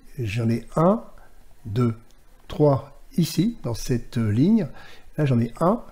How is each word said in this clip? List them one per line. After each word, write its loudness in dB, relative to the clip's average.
j'en -2
ai -2
un, 4
deux, 0
trois 2
ici, 0
dans -4
cette -4
ligne. 2
Là, 2
j'en 2
ai -2
un, 2